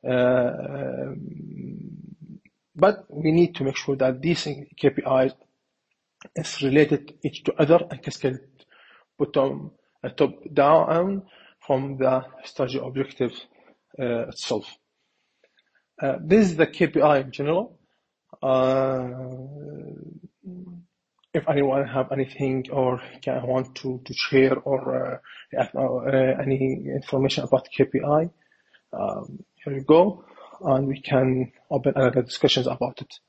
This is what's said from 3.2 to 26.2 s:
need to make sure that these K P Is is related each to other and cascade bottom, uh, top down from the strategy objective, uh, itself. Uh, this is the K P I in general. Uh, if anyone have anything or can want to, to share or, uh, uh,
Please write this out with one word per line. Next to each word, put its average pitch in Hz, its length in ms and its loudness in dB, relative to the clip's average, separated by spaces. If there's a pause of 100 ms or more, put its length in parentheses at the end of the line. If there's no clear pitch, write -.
need 170 240 4
to 135 100 -6
make 135 120 -4
sure 139 200 -4
that 131 260 0
these 160 260 -2 (280)
K 139 140 4
P 135 160 -6
Is 131 280 2 (1000)
is - 280 -8
related 143 600 2
each - 220 -8
to - 140 0
other 160 220 6 (100)
and - 120 -14
cascade 131 360 -4 (800)
bottom, 143 540 -2 (300)
uh, 127 80 -8
top - 320 0 (100)
down 160 720 4 (360)
from 135 380 -2
the 131 260 2 (200)
strategy 131 340 -4
objective, 127 600 -4 (640)
uh, 117 280 -4
itself. - 500 -8 (1200)
Uh, 139 200 -2
this 190 260 6
is 165 100 -2
the 156 100 6
K - 200 0
P 147 160 2
I 147 160 6
in 131 120 -4
general. 160 480 -4 (640)
Uh, 131 680 2 (2250)
if 160 140 -2
anyone 139 380 2
have 127 260 -2
anything 131 600 -2
or 127 280 0 (200)
can 127 260 -4
want 127 300 -2
to, 127 280 -6
to - 100 -14
share 131 440 4
or, 131 640 -2 (340)
uh, 127 100 2 (100)
uh, 131 680 2